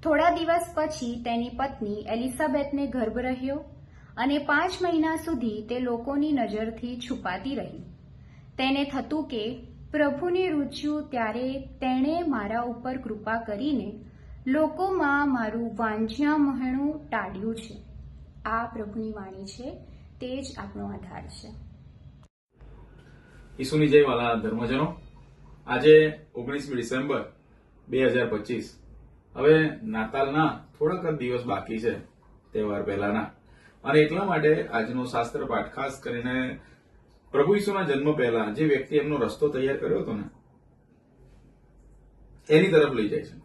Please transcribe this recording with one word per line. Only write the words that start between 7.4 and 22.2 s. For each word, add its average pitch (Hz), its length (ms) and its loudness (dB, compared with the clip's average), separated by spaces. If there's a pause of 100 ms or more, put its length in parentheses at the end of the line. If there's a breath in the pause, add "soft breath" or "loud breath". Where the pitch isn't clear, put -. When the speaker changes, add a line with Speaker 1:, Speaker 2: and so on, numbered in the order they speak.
Speaker 1:
રહી. - 240 -8 (800 soft breath)
તેને 269 260 2
થતું 277 400 -4
કે 226 420 -6 (240)
પ્રભુને 359 580 2
રૂચ્યું, 302 640 -2
ત્યારે 247 500 -2
તેણે 269 600 0
મારા 226 380 -2
ઉપર 247 360 -6
કૃપા 220 440 -6
કરીને 214 600 -4 (460 loud breath)
લોકોમાં 302 840 2
મારું 226 440 -2
વાંઝ્યા 226 600 0
મહેણું 277 720 0
ટાળ્યું 202 460 -4
છે. - 280 -14 (640)
આ 226 220 -2
પ્રભુની 220 460 -6
વાણી 190 320 -12
છે, 247 260 -12 (500 loud breath)
તે 254 220 -6
જ 269 40 -10 (120)
આપણો 202 280 -10
આધાર - 420 -12
છે. - 400 -16 (1900 soft breath)